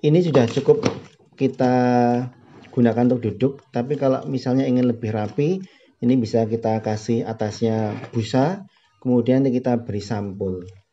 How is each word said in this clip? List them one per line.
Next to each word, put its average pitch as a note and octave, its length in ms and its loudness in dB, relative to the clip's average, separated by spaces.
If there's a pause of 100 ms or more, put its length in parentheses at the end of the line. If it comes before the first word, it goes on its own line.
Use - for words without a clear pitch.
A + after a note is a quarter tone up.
Ini D#3 160 6
sudah D3 320 4
cukup D3 320 2 (560)
kita B2+ 340 2 (1000)
gunakan A#2+ 320 4
untuk A#2+ 160 0
duduk, A2 480 -2
tapi B2+ 240 -4
kalau C3 320 0
misalnya C3 400 -2
ingin B2+ 240 2
lebih A2 240 -4
rapi, C#3+ 480 -2 (400)
ini B2 160 4
bisa A2+ 240 0
kita A2 400 -2
kasih A2+ 400 -2
atasnya A2 720 -2 (160)
busa, C3+ 560 -2 (320)
kemudian B2+ 400 2
nanti C3+ 160 0
kita B2 240 0
beri G#2 240 -8
sampul. G2 640 -6 (240)